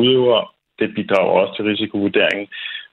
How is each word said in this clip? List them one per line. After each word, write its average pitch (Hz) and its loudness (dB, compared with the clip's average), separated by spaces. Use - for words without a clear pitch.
udøvere. 123 4
Det 107 -4
bidrager 95 0
også 98 0
til 107 -6
risikovurderingen. 101 0